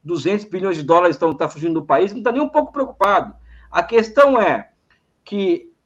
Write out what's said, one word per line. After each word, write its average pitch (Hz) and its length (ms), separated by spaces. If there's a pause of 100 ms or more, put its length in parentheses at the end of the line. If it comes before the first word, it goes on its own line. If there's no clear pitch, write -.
duzentos 175 400
bilhões 185 320
de 151 80
dólares 165 320
tão, 160 180
tá 151 140
fugindo 160 320
do 151 60
país, 185 260
não 226 100
tá 240 80
nem 269 120
um 294 60
pouco 302 240
preocupado. 202 600 (360)
A 175 120
questão 233 580
é 196 300 (540)
que 196 480 (140)